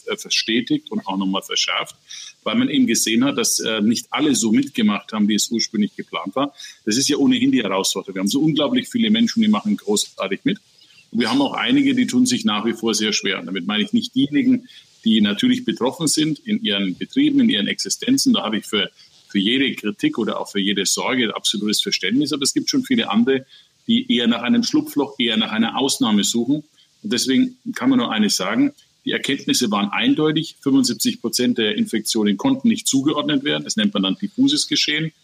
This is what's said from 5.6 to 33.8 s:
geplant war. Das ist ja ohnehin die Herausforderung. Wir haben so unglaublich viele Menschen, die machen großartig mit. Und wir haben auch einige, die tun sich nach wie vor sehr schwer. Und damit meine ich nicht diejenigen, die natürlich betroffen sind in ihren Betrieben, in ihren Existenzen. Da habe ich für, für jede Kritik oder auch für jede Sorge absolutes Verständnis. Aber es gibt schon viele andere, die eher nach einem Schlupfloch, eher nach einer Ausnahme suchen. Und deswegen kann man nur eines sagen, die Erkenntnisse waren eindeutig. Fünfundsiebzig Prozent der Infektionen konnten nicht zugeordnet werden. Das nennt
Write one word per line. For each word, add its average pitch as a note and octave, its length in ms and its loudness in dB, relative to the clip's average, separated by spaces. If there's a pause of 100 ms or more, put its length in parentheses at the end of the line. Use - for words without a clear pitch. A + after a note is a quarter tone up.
geplant G2 400 -10
war. C#3 180 -2 (300)
Das A2+ 140 0
ist C3+ 100 0
ja - 80 2
ohnehin B2+ 340 2
die B2+ 120 2
Herausforderung. F#2+ 520 -4
Wir F#2 60 -4
haben G2 80 0
so C3+ 120 0
unglaublich C#3+ 500 0
viele A2+ 200 2
Menschen, A2+ 300 2
die G#2+ 80 4
machen G#2 280 0
großartig - 680 -4
mit. - 140 0 (520)
Und A2 80 -4
wir A#2 100 0
haben C3 140 2
auch C3+ 120 -2
einige, C3 420 2
die B2 100 2
tun B2 180 2
sich B2+ 200 0
nach G#2+ 200 0
wie A#2 80 0
vor A2+ 220 -2
sehr G#2+ 180 0
schwer. F#2+ 280 -2
Und E2 60 -10
damit F#2 200 -6
meine G#2 160 0
ich G2+ 100 -4
nicht A2+ 220 -2
diejenigen, C3 540 2 (360)
die A2 160 4
natürlich G#2 440 2
betroffen B2+ 420 -2
sind D#3 320 0
in G#2+ 240 -4
ihren G2 340 -2
Betrieben, C#3+ 440 2
in A2+ 100 6
ihren G#2 160 0
Existenzen. B2+ 640 0
Da G2+ 120 0
habe G#2+ 140 -2
ich - 80 -8
für, G2 260 -2 (360)
für G2+ 120 -2
jede B2 340 0
Kritik G#2+ 440 -4
oder G#2 200 -2
auch - 100 -8
für G2+ 120 -4
jede G2 260 -2
Sorge A2+ 480 0
absolutes G#2 480 -2
Verständnis. A#2+ 500 -2
Aber C#3 120 -4
es - 100 -2
gibt - 160 -2
schon C3+ 140 0
viele - 260 0
andere, B2+ 340 2 (440)
die A#2 260 2
eher A#2+ 140 2
nach A#2 140 2
einem A#2+ 200 2
Schlupfloch, - 560 -2
eher A2+ 180 0
nach A2 140 0
einer A2 260 -2
Ausnahme A#2+ 460 2
suchen. A#2+ 400 0 (400)
Und G#2+ 100 -6
deswegen B2+ 440 2 (180)
kann B2+ 160 0
man B2+ 80 4
nur A#2 140 0
eines G#2+ 240 0
sagen, A2+ 340 0 (340)
die - 60 -4
Erkenntnisse C3+ 600 -2
waren G2+ 180 0
eindeutig. D#3 720 0
Fünfundsiebzig B2 600 0
Prozent B2 380 0
der G#2+ 160 0
Infektionen G#2 600 0
konnten - 320 0
nicht - 180 0
zugeordnet C#3+ 560 0
werden. D3 220 -4
Das A#2 100 -8
nennt G#2+ 200 0